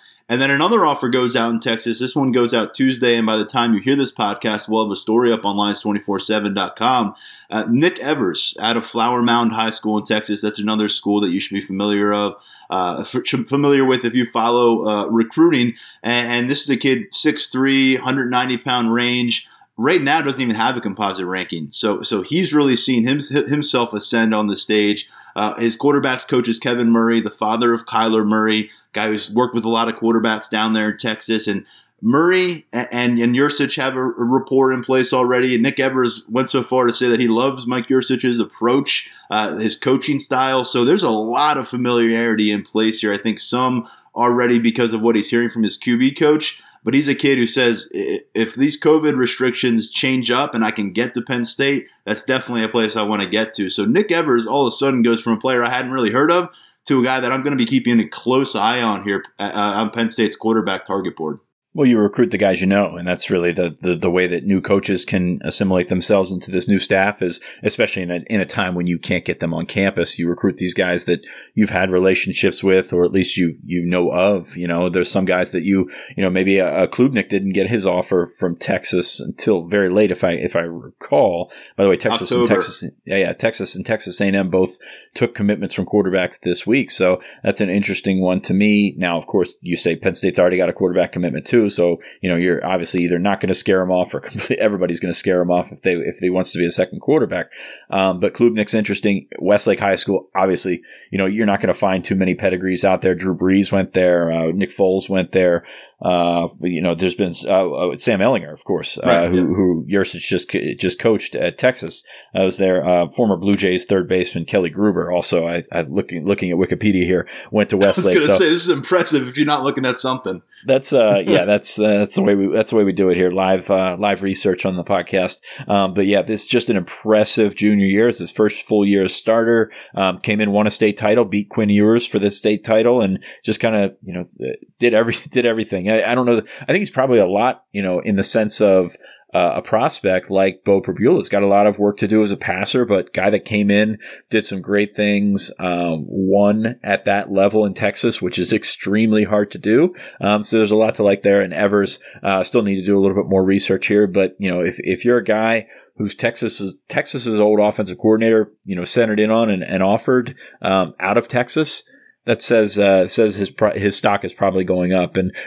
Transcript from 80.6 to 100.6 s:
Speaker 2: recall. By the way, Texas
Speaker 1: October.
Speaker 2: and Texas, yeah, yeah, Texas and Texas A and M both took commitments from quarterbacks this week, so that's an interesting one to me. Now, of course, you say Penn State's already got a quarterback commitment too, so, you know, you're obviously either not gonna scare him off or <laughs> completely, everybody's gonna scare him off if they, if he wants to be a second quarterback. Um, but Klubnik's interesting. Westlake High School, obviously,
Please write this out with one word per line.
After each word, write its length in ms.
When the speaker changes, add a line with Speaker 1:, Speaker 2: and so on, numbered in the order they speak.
Speaker 2:
recall. 920
By 80
the 60
way, 80
Texas 340
Speaker 1:
October. 80
Speaker 2:
and 80
Texas, 420
yeah, 140
yeah, 160
Texas 420
and 80
Texas 380
A 20
and 120
M 120
both 300
took 200
commitments 400
from 100
quarterbacks 560
this 260
week, 240
so 300
that's 160
an 80
interesting 540
one 180
to 140
me. 420
Now, 220
of 80
course, 340
you 160
say 180
Penn 200
State's 240
already 180
got 140
a 20
quarterback 400
commitment 340
too, 200
so, 340
you 100
know, 60
you're 280
obviously 380
either 160
not 220
gonna 120
scare 280
him 100
off 240
or 60
<laughs> 0
completely, 380
everybody's 420
gonna 120
scare 280
him 100
off 220
if 100
they, 120
if 240
he 120
wants 220
to 60
be 80
a 40
second 300
quarterback. 500
Um, 300
but 140
Klubnik's 380
interesting. 540
Westlake 400
High 160
School, 400
obviously, 460